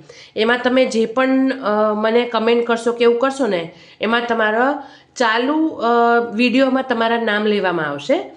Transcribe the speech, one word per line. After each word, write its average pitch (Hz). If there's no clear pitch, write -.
એમાં 226
તમે 254
જે 220
પણ, 262
અ, 214
મને 220
કમેન્ટ 233
કરશો 233
કે 240
એવું 233
કરશો 269
ને 170
એમાં 233
તમારા 233
ચાલુ, 254
અ, 233
વીડિયોમાં 254
તમારા 226
નામ 214
લેવામાં 185
આવશે. 143